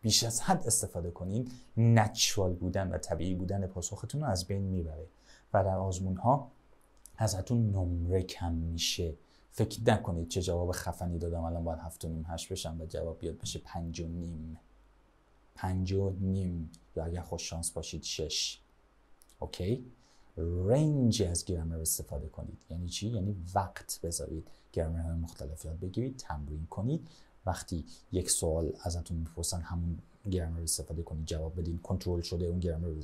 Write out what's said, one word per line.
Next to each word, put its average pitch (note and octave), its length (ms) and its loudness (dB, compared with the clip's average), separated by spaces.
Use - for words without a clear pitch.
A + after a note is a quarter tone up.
بیش A2 220 4
از A2+ 180 0
حد E3+ 260 4
استفاده F2+ 440 0
کنید، G2+ 400 -2
نچرال A2 760 8
بودن F2+ 380 0
و F2+ 60 0
طبیعی F2 380 0
بودن F#2+ 320 0
پاسختون G2+ 540 -6
رو D3+ 60 0
از F#2 200 0
بین G2 140 0
می‌بره E2 440 -2
و G2 100 8
در F#2+ 140 2
آزمون‌ها F#2+ 720 2
ازتون A2 540 4
نمره F2+ 520 2
کم F2 300 -4
می‌شه. E2 600 0
فکر - 360 0
نکنید F2+ 400 4
چه F#2+ 140 0
جواب F2 300 2
خفنی F2 460 -4
دادم E2+ 260 -2
الان E2+ 200 -2
باید E2 160 -2
هفت E2+ 260 -10
و - 20 -4
نیم، D#2+ 200 -4
هشت E2+ 240 -6
بشم E2 300 -6
و D#2+ 40 -6
جواب D#2+ 340 -4
بیاد E2 180 -6
بشه E2 280 -6
پنج E2+ 360 -6
و E2 60 -4
نیم. E2 520 -6
پنج F#2 380 0
و G2 260 2
نیم F2+ 520 0
یا D#2+ 100 -2
اگر E2+ 160 -2
خوش E2 280 -6
شانس E2+ 220 -4
باشید D#2 320 -6
شش. - 580 -2
اوکی؟ G#2 460 -2
رنج G#2+ 840 6
از F2 220 0
گرامر E2 340 -2
استفاده D2+ 480 -4
کنید. D2+ 300 -10
یعنی F2 200 -4
چی؟ G2+ 200 -2
یعنی G2+ 260 0
وقت - 480 -2
بذارید، E2 440 -4
گرامرهای E2 420 0
مختلف D#2+ 500 -6
یاد E2 140 -6
بگیرید، F#2+ 380 -2
تمرین D2+ 520 -6
کنید. C3 380 0
وقتی F2 400 -2
یک F#2 200 2
سوال E2 420 2
ازتون E2+ 340 -2
می‌پرسن E2+ 440 -2
همون E2+ 380 -2
گرامر E2+ 300 0
استفاده E2 420 -2
کنید، D#2+ 220 -4
جواب D#2+ 340 -4
بدین، E2+ 180 0
کنترل F2 440 0
شده F2 240 -2
اون F2 140 0
گرامر F2 280 0
رو D#2 160 -2